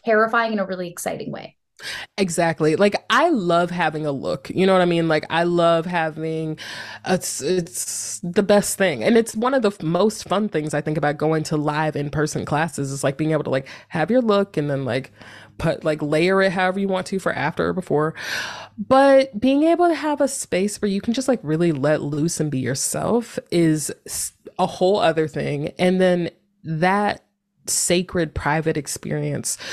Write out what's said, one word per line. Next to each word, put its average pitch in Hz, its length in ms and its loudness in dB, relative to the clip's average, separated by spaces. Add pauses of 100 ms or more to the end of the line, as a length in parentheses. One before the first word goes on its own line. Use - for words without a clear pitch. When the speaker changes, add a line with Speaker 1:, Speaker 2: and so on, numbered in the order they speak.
Speaker 1:
terrifying 226 500 2
in 214 40 -2
a 190 80 -2
really 180 240 -6
exciting 175 400 -8
way. - 260 -14 (600)
Speaker 2:
Exactly. 165 580 0
Like, 202 340 2
I 285 200 4
love 175 400 2
having 160 360 -2
a 143 60 -2
look. 90 380 -4
You 185 160 2
know 190 60 4
what 185 100 6
I 175 40 4
mean? 165 220 2
Like, 156 220 2
I 165 140 0
love 170 420 4
having, 160 720 -4 (480)
it's, - 340 -2
it's - 800 -4
the 175 220 -2
best 202 360 2
thing. 160 240 0
And 208 140 4
it's 226 180 2
one 247 200 0
of 262 80 2
the 208 80 2
f-, - 120 -12
most 175 460 0
fun 202 200 0
things 156 260 -2
I 147 60 0
think 156 180 -2
about 147 180 0
going 156 280 0
to 156 120 -2
live 151 400 0
in-person 147 480 -2
classes 147 480 -2
is, 139 100 -8
like, 143 140 0
being 156 160 0
able 143 120 0
to, - 60 -4
like, 135 180 -2 (200)
have 165 220 -2
your 254 120 4
look 202 340 2
and 147 140 -2
then, 139 140 -2
like, 131 280 -4 (460)
put, 160 260 -2
like, 156 180 0
layer 170 400 2
it 190 100 2
however 185 280 0
you 196 80 0
want 185 200 -2
to 196 100 -4
for 180 140 -2
after 165 360 -2
or 175 40 -2
before. 160 420 -2 (640)
But 269 600 6
being 277 260 4
able 339 240 4
to 330 60 4
have 294 260 -2
a 277 80 2
space 202 520 -2
where 208 100 0
you 196 100 0
can 226 140 -2
just, 262 140 -2
like, 247 140 2
really 160 300 2
let 147 300 2
loose 151 380 -2
and 156 100 0
be 139 100 -2
yourself 156 800 -2 (120)
is 160 420 2 (140)
s-, - 260 -8 (260)
a 185 80 2
whole 190 320 2
other 160 300 2
thing. 143 400 -4 (100)
And 180 220 2
then 180 300 2 (340)
that 185 600 0 (420)
sacred 175 680 0
private 156 420 0
experience 147 800 -6 (160)